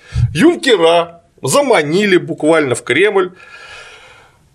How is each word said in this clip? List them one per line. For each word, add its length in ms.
юнкера 920
заманили 720
буквально 600
в 80
Кремль 500